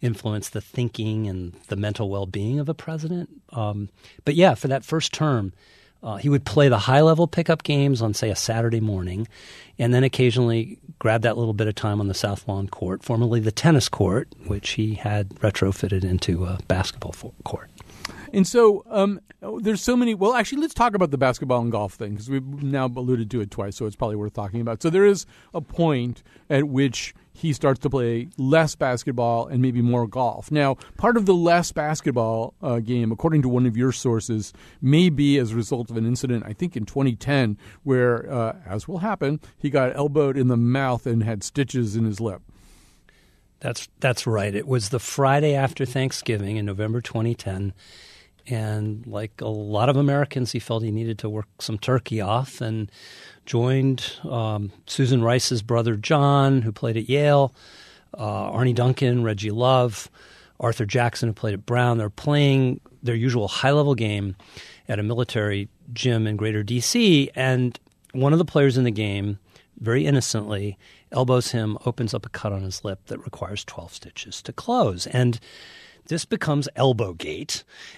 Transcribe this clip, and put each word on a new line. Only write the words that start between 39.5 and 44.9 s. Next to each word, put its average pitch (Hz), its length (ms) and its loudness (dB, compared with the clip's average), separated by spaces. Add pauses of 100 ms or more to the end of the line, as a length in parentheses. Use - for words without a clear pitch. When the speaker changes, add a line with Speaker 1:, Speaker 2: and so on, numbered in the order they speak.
Speaker 2:
he 147 140 -4
got 131 260 2
elbowed 143 400 2
in 127 120 4
the 123 80 4
mouth 123 500 2
and 117 180 0
had 107 180 -4
stitches 120 540 -2
in 113 80 0
his 107 160 -2
lip. 104 220 -6 (1200)
Speaker 1:
That's, - 280 -10 (100)
that's - 280 -2
right. 104 280 -2
It 143 140 -6
was 120 220 -2